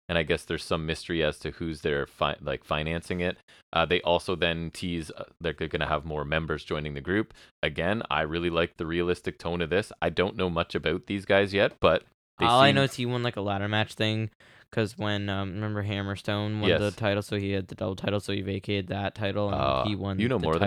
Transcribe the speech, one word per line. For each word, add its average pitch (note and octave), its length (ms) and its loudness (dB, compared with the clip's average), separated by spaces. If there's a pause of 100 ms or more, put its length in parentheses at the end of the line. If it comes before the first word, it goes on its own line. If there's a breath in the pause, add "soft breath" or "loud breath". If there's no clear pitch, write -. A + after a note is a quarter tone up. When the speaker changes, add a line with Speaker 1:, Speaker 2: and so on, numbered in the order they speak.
Speaker 1:
and E2+ 120 0
I E2 40 2
guess D#2 200 -2
there's D#2+ 200 -6
some E2 220 -2
mystery D#2+ 380 -2
as D2+ 160 0
to D2+ 120 -8
who's D#2+ 300 -8
their C#2+ 240 0
fi-, - 340 -4
like, C#2+ 240 -6
financing E2 580 -4
it. F2+ 160 -2 (360 soft breath)
Uh, E2 120 4
they F2+ 160 2
also F2 340 2
then E2 340 0
tease, E2+ 480 -6
uh, - 60 -10 (180)
that E2 160 -2
they're D#2+ 100 -4
gonna D2+ 200 -2
have D2+ 180 0
more D2+ 180 -4
members D#2 400 -2
joining D2+ 300 -4
the C#2+ 80 -6
group. F#2+ 320 0 (300 loud breath)
Again, D#2+ 480 0
I D2+ 100 2
really E2+ 300 0
like E2+ 260 0
the E2+ 80 -4
realistic F2 540 0
tone E2+ 220 -2
of D#2 100 -2
this. F#2+ 280 2
I E2+ 120 2
don't F2+ 260 0
know F#2 140 0
much E2+ 240 -2
about D#2+ 320 -2
these G2 180 -4
guys G2 300 4
yet, G#2 260 4
but E2 220 6 (340)
they - 80 2
Speaker 2:
All A#2+ 160 8
I C#3 80 10
Speaker 1:
seem C#3 60 6
Speaker 2:
know C#3 80 4
is C3+ 100 0
he B2 140 -4
won, B2 160 0
like, A#2+ 120 -2
a G#2 60 -2
ladder G2+ 260 0
match G#2+ 280 0
thing, A2 340 0 (420 soft breath)
'cause A2 260 -2
when, G#2 300 -2
um, G2 280 -2
remember G#2 280 -4
Hammerstone G#2 800 -2
won G2+ 80 4
the E2+ 160 4
Speaker 1:
Yes. G2+ 100 -2
Speaker 2:
title, G#2 280 0
so - 140 -4
he G2+ 140 -2
had F#2+ 160 -2
the - 80 -16
double F#2+ 200 -4
title, G2+ 240 -2
so G2+ 120 -6
he G2+ 100 -2
vacated F#2+ 460 -4
that G2 280 -4
title, G2+ 340 -2
and C#2+ 100 -2
Speaker 1:
Uh, C2+ 260 2
Speaker 2:
he G#2 100 0
won F#2+ 240 -4
Speaker 1:
you A2 100 2
know B2+ 80 2
Speaker 2:
the F2 60 0
Speaker 1:
more D#2+ 100 2
than E2+ 140 2